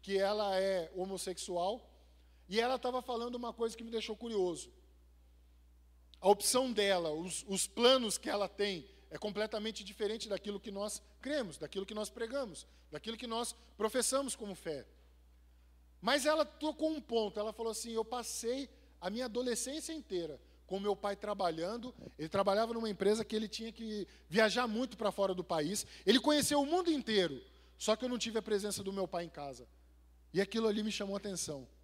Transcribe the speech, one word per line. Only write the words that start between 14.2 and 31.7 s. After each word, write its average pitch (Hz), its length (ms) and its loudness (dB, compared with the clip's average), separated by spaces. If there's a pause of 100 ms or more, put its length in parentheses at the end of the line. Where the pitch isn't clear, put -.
como 202 200 -8
fé. 143 300 -8 (1120)
Mas 254 260 2
ela 311 200 4
tocou 311 440 -2
um 311 120 -2
ponto, 214 380 0
ela 214 120 -4
falou 226 200 -4
assim, 233 200 -8
"Eu 220 140 0
passei 240 640 -4 (300)
a 180 100 -4
minha 240 160 -4
adolescência 254 680 -2
inteira 175 480 -6 (260)
com 190 140 -4
meu 202 160 2
pai 202 200 -2
trabalhando, 202 800 -2 (240)
ele 160 120 -6
trabalhava 202 440 4
numa 226 160 -2
empresa 208 360 4
que 220 100 -4
ele 214 120 0
tinha 226 240 -8
que 214 360 -6 (220)
viajar 220 380 6
muito 226 280 -2
pra 208 160 2
fora 190 220 2
do 180 100 -2
país, 170 420 0 (200)
ele 226 140 8
conheceu 294 420 6
o 269 40 4
mundo 339 240 2
inteiro, 196 540 2 (340)
só 220 180 2
que 247 100 -6
eu 247 40 0
não 247 80 -2
tive 220 220 -2
a - 20 -2
presença 202 400 -2
do 196 120 -4
meu 190 140 -2
pai 175 180 -4
em 165 40 -14
casa." 135 380 -12 (680)
E 170 60 4
aquilo 220 280 2
ali 208 140 2
me 214 100 -2
chamou 196 240 -4
a 196 40 -4
atenção. 160 480 -6 (160)